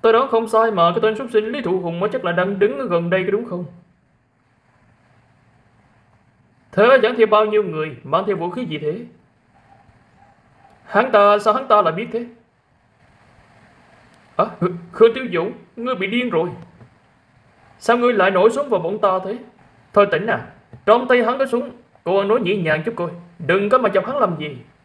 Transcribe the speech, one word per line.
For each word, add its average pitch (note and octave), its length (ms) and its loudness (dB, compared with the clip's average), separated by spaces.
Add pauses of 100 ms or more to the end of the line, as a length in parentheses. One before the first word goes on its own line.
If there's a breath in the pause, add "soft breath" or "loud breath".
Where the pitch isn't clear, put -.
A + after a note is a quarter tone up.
Tôi A3+ 120 4
đoán B3+ 160 2
không A3+ 200 -2
sai A3+ 220 2
mà, E3+ 200 2
cái A3 120 -2
tên A3 140 0
súc B3+ 160 -8
sinh G#3+ 120 2
Lý B3 180 -6
Thụ F#3 180 -2
Hùng E3+ 220 -6
á G#3+ 100 -2
chắc C4 120 -6
là E3+ 80 -2
đang F#3 260 -2
đứng G#3 200 0
ở C4 80 -6
gần F3 240 -2
đây F#3 140 0
có G3 60 -2
đúng A3 140 -2
không? F3+ 200 -8 (3000)
Thế A#3 300 6
dẫn A#3+ 140 0
theo A3 100 4
bao G#3+ 180 4
nhiêu G#3+ 180 0
người, D#3 420 -6
mang D#3+ 220 -2
theo G3 100 -2
vũ E3+ 140 -6
khí E3+ 140 -8
gì D#3 140 -8
thế? D#3+ 260 -8 (1800)
Hắn B3 280 0
ta, G#3 260 6
sao G#3 160 2
hắn C4 140 -6
ta G#3 140 6
lại E3 100 0
biết G#3+ 200 -8
thế? A#3+ 140 -8 (2000)
À, F3 80 0 (480)
Khương A3+ 220 4
Tiểu C4 180 -8
Dũng, F3+ 200 -2 (240)
ngươi B3 180 -4
bị F#3+ 120 -6
điên A#3+ 240 -4
rồi. F#3+ 180 0 (1300)
Sao A#3 180 2
ngươi B3 160 2
lại G3 180 2
nổi G3 200 4
súng C4+ 180 -4
vào G3+ 120 0
bọn F3+ 180 -6
ta F#3 260 0
thế? G#3+ 140 -8 (540)
Thôi G3+ 180 6
Tĩnh F3 160 -2
à, - 200 -4 (400)
trong B3 220 4
tay B3 160 4
hắn B3+ 140 -2
có C4 80 0
súng, A#3+ 240 -4 (340)
cô G3 200 0
nói A3 160 2
nhẹ F#3 160 -2
nhàng D#3+ 280 -2
chút A3+ 120 -4
coi, E3+ 140 -6 (280)
đừng F#3 300 0
có B3+ 100 4
mà A#3+ 100 0
chọc G#3+ 180 0
hắn C4+ 120 -6
làm F#3 200 0
gì. D3 180 -10 (280)